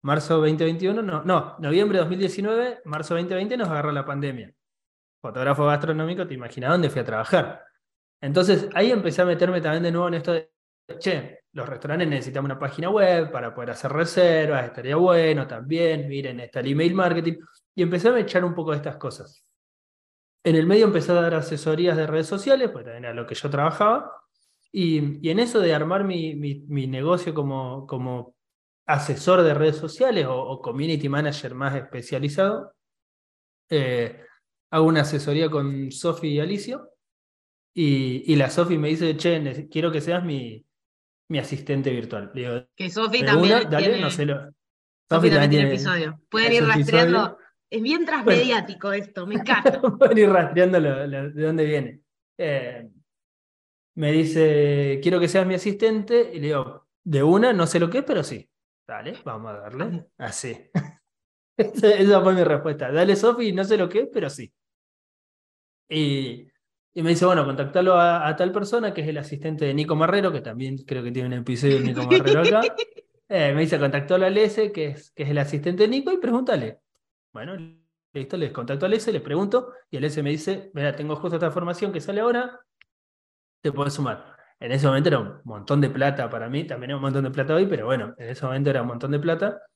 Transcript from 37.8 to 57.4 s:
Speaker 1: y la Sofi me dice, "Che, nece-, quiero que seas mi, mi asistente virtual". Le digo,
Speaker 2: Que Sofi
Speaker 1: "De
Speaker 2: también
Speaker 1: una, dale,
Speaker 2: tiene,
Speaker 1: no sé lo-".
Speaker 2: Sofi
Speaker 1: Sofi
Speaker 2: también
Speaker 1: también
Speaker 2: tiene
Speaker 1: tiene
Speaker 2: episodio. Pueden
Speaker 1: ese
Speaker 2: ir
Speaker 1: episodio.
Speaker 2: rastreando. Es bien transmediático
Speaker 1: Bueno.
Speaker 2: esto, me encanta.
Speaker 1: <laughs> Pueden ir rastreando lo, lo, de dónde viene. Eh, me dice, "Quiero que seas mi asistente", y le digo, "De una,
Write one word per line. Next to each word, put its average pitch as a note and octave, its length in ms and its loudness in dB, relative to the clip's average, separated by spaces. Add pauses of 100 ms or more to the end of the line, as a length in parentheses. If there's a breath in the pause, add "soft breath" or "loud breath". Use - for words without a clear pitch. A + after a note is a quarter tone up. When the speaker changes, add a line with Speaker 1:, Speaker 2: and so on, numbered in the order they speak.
Speaker 1:
y D3+ 40 6
la C3+ 140 4
Sofi E3+ 280 0
me D3+ 100 0
dice, D#3+ 280 -2
"Che, E3 240 0
nece-, C#3+ 300 -8
quiero D#3 220 -2
que D#3 80 -2
seas F3 240 -4
mi, B2 400 -8 (640)
mi D#3 100 -2
asistente C3+ 520 -4
virtual". A2+ 440 -8
Le C3 80 -8
digo, B2 240 -8 (100)
Speaker 2:
Que F3+ 140 -8
Sofi G#3+ 340 0
Speaker 1:
"De - 0 -
Speaker 2:
también C#3+ 180 4
Speaker 1:
una, A3 280 6
dale, D#3 180 2
Speaker 2:
tiene, A#3 100 2
Speaker 1:
no D#3 120 -2
sé D3 160 -4
lo-". C#3 240 -6 (580)
Speaker 2:
Sofi E3 200 4
Speaker 1:
Sofi - 20 8
Speaker 2:
también C#3+ 200 6
Speaker 1:
también - 0 -
Speaker 2:
tiene D3 180 6
Speaker 1:
tiene - 0 -
Speaker 2:
episodio. D#3 520 -2 (100)
Pueden A3+ 220 2
Speaker 1:
ese A#3 120 6
Speaker 2:
ir - 0 -
Speaker 1:
episodio. A3 140 4
Speaker 2:
rastreando. E3+ 600 4 (320 loud breath)
Es A3 120 -4
bien D#4 220 0
transmediático A#3+ 840 2
Speaker 1:
Bueno. G3 160 -4
Speaker 2:
esto, F3+ 220 -10
me G#3 100 -6
encanta. A3+ 460 2
Speaker 1:
<laughs> - 160 0
Pueden A3+ 200 6
ir G3+ 120 8
rastreando F3 500 4
lo, C#3 260 0
lo, C#3 240 -8
de D3+ 120 -6
dónde D#3+ 220 0
viene. C#3+ 360 -4 (380)
Eh, B2 500 -6 (1080)
me D3+ 180 0
dice, D3 880 4
"Quiero F3 180 2
que E3+ 80 2
seas F#3+ 180 2
mi F#3 80 0
asistente", A3 800 0
y E3 80 -10
le C#3+ 80 -4
digo, C3+ 400 -4 (160)
"De C#3+ 180 2
una, G3+ 300 6